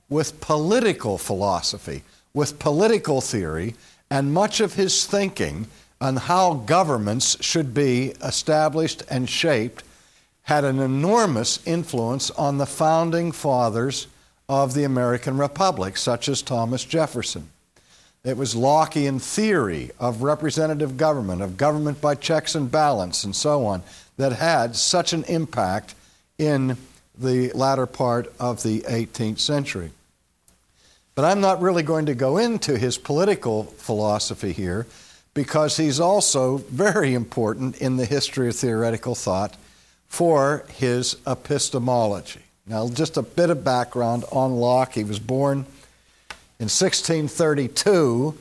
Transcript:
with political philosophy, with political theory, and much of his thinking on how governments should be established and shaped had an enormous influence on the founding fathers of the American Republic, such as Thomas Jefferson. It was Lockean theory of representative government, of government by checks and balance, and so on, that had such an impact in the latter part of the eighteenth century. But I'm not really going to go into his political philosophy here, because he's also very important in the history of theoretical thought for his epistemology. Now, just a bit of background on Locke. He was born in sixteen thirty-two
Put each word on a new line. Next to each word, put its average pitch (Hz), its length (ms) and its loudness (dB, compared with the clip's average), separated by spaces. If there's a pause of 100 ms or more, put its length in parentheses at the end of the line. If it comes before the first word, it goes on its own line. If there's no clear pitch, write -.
with 160 320 -2
political 156 760 0
philosophy, 92 880 -2 (280)
with 143 280 -2
political 160 600 2
theory, 90 540 -4 (340)
and 139 240 0
much 208 280 2
of 208 140 0
his 190 300 0
thinking 110 640 -2 (340)
on 135 160 0
how 175 380 2
governments 127 880 0
should 143 320 -2
be 131 380 2 (100)
established 156 880 0
and 127 180 -2
shaped 123 540 0 (600)
had 147 220 2
an 135 140 2
enormous 139 880 2
influence 135 680 -2
on 143 260 0
the 139 80 0
founding 165 680 2
fathers 123 720 0 (420)
of 135 260 2
the 143 100 2
American 123 540 0
Republic, 139 580 0
such 120 320 -2
as 135 140 -2
Thomas 120 420 -2
Jefferson. 123 640 -4 (760)
It 127 120 -4
was 117 180 -4
Lockean 139 680 2
theory 113 760 0
of 120 240 -2
representative 151 760 0
government, 127 440 0
of 95 160 -6
government 147 440 0
by 147 160 2
checks - 380 -2
and 139 160 -2
balance, 127 520 2
and 98 120 -6
so 147 300 2
on, 95 180 -2 (340)
that 135 160 0
had 120 440 0
such - 360 0
an 160 120 -2
impact 120 680 -2 (420)
in 135 400 0 (400)
the 127 360 0
latter 131 340 2
part 120 520 -2
of 123 240 -4
the 110 260 -2
eighteenth 113 500 -4
century. 113 540 -4 (1200)
But 135 100 0
I'm 196 160 4
not 190 220 2
really 175 200 2
going 156 240 0
to 147 80 0
go 131 220 2
into 220 400 0
his 120 220 0
political 143 680 0
philosophy 107 880 -2
here, 95 340 -4 (460)
because 151 460 0
he's 151 220 2
also 147 580 2
very 151 560 2
important 120 640 -2
in 131 180 0
the 127 80 2
history 127 440 -2
of 110 80 -2
theoretical 117 580 -2
thought 98 420 -2 (520)
for 147 600 2
his 123 480 -2 (100)
epistemology. 123 1120 -2 (260)
Now, 110 220 -4
just 143 280 -2
a 151 60 0
bit 175 260 0
of 165 160 0
background 120 640 0
on 131 260 0
Locke. 123 360 2
He 107 120 -2
was 104 140 -6
born 135 460 0 (920)
in 110 100 -4
sixteen 160 580 0
thirty-two 151 1160 2